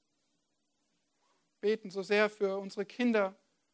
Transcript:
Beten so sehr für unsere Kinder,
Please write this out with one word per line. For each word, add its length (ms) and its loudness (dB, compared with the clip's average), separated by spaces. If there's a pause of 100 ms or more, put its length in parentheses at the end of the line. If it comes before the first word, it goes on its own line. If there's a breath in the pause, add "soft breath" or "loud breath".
(1600)
Beten 300 -2
so 120 -6
sehr 280 2
für 260 -2
unsere 300 -6
Kinder, 500 0 (380)